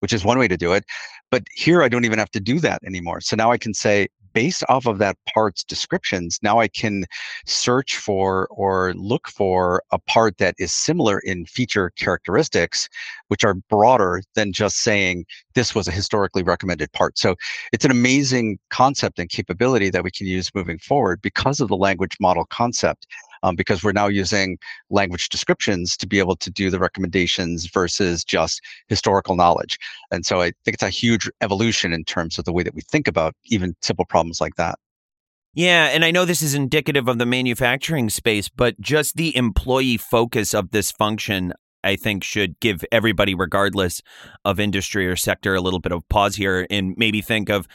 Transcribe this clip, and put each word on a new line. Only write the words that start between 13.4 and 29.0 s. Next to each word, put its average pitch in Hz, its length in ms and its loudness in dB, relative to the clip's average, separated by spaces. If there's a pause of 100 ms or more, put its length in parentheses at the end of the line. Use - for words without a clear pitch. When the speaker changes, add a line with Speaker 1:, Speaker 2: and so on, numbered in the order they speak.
Speaker 1:
are 104 80 4 (160)
broader 104 540 4 (120)
than 104 200 0
just 104 240 0
saying, 92 480 0 (280)
"This 120 200 2
was 98 120 -2
a 90 60 -2
historically 98 500 -2
recommended 87 500 -2
part." - 260 0
So 92 180 2 (380)
it's 113 100 0
an 143 60 6
amazing 127 680 2 (120)
concept 127 480 2
and 87 100 -6
capability 101 640 0
that 90 120 0
we 92 80 -6
can - 160 -8
use 92 280 -2
moving 85 240 -6
forward 110 420 0
because 135 400 -2
of 120 80 0
the 101 80 0
language 92 420 0
model 90 280 2
concept, - 600 -2 (360)
um, 92 140 0
because 95 260 0
we're 101 100 2
now 104 140 2
using 98 500 0 (320)
language 95 400 0
descriptions - 680 -2
to - 100 -8
be 98 120 0
able 92 180 2
to - 140 -8
do 95 200 -2
the 92 80 0
recommendations 87 880 -2
versus 87 580 0
just 82 360 0 (280)
historical 98 460 0